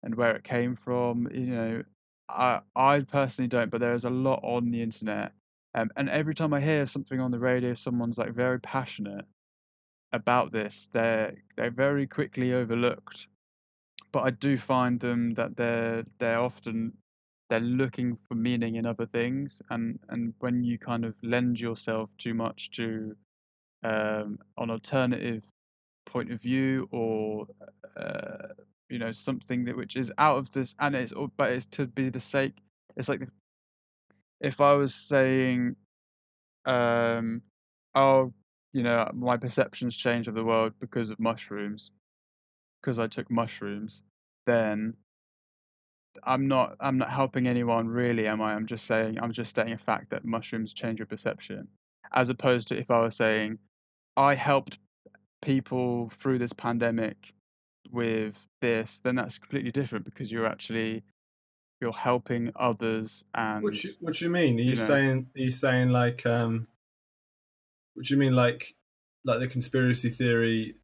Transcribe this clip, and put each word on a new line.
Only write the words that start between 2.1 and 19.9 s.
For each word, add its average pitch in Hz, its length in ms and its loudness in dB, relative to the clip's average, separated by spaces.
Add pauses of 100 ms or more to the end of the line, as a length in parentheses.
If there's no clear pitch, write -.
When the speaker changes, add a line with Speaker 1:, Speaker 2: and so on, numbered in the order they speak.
Speaker 1:
I, 123 300 2 (140)
I 139 260 6
personally 135 480 0
don't, 120 220 0
but 117 100 -2
there 120 140 2
is 120 120 -2
a 120 40 0
lot 131 320 0
on 120 280 0
the 120 100 -2
internet. 107 520 -4 (420)
Um, 113 220 0
and 139 120 0
every 151 260 0
time 151 200 0
I 139 80 2
hear 147 240 2
something 131 340 -4
on 127 120 0
the 120 60 -2
radio, 123 360 2
someone's, 120 420 -2
like, 117 160 -2
very 123 260 0
passionate 101 680 -6 (840)
about 120 400 2
this, 104 400 -6
they're, 113 420 0 (220)
they're 117 140 -2
very 135 360 0
quickly 127 480 -2
overlooked. 120 720 -2 (840)
But 135 120 0
I 131 80 2
do 135 260 0
find 123 420 0
them 120 360 0
that 113 220 -4
they're, 117 480 -2 (140)
they're 117 200 0
often, 113 580 -4 (540)
they're 113 100 2
looking 123 560 0 (100)
for 120 100 -6
meaning 117 400 0
in 113 100 -2
other 117 180 -2
things. 127 640 -4
And, 117 300 -4 (100)